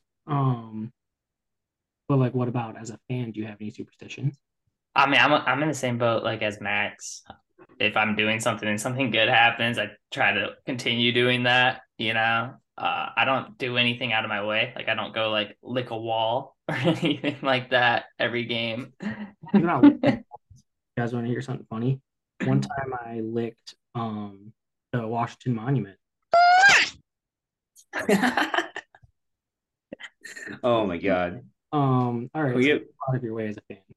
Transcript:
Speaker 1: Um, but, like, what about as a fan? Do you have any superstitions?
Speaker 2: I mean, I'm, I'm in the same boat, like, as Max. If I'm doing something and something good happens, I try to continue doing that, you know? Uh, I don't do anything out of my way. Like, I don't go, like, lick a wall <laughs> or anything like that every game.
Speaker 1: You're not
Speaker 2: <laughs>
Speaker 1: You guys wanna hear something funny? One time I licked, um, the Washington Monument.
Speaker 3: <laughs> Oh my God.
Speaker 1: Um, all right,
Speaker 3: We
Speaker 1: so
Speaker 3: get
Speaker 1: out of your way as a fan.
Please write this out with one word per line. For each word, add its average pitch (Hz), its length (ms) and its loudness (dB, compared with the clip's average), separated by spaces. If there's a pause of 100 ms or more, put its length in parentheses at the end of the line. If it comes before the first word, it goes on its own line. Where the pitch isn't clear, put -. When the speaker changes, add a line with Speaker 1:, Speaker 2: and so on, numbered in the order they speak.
(260)
Speaker 1:
Um, 120 680 -2 (1160)
but, 143 100 4
like, 127 160 2
what 123 140 0
about 113 280 -4
as 110 140 -14
a 107 80 -14 (100)
fan? 123 240 -4
Do 107 80 -8
you 110 60 -6
have 104 140 -14
any 107 100 -8
superstitions? - 680 -8 (560)
Speaker 2:
I 139 140 6
mean, 135 120 6
I'm, 139 120 6
I'm 135 300 2
in 160 60 0
the 143 60 -2
same 120 240 -2
boat, 117 240 2
like, 110 200 -4
as 107 180 -4
Max. 101 600 -4 (560)
If 107 180 0
I'm 107 200 2
doing 110 240 0
something 107 280 -2
and 104 120 -2
something 127 300 -2
good 110 180 4
happens, 117 500 4
I 104 120 -4 (220)
try 107 200 2
to 104 180 -2 (160)
continue 120 460 0
doing 123 320 2
that, 127 380 4 (160)
you 113 160 -2
know? 117 400 0 (240)
Uh, - 380 -4
I 117 80 4
don't 127 320 0
do 123 200 -4
anything 120 360 0
out 110 120 0
of 110 40 -4
my 104 160 -2
way. 110 320 -2
Like, 117 120 -6
I 113 60 0
don't 107 200 -4
go, 110 160 0
like, 104 320 -2
lick 123 280 -6
a 113 80 -6
wall 113 640 -2
<laughs> - 60 -10
or 156 60 -4
anything 147 680 0
like 127 280 0
that 123 340 4 (140)
every 120 260 -2
game. 117 480 -6 (600)
Speaker 1:
You're 196 100 6
not 170 220 2
Speaker 2:
<laughs> 294 200 0
Speaker 1:
You - 180 0 (760)
guys 120 160 -2
wanna 120 160 -4
hear 123 140 -4
something 131 260 -10
funny? 123 320 -2 (440)
One 135 160 4
time 135 340 -6
I 117 260 -8
licked, 113 540 -6 (200)
um, 107 580 -8 (400)
the 117 140 -4
Washington 117 500 -4
Monument. 110 420 -4 (1900)
Speaker 3:
<laughs> - 680 0 (2000)
Oh 117 240 4
my 87 120 -2
God. 90 460 0 (280)
Speaker 1:
Um, 127 640 2
all 156 80 -2
right, 127 120 0
Speaker 3:
We 127 80 4
Speaker 1:
so 139 60 4
Speaker 3:
get - 260 0 (140)
Speaker 1:
out 131 80 0
of 117 60 -4
your 113 120 -6
way 110 140 -4
as 104 80 -8
a - 120 -14
fan. - 140 -18 (140)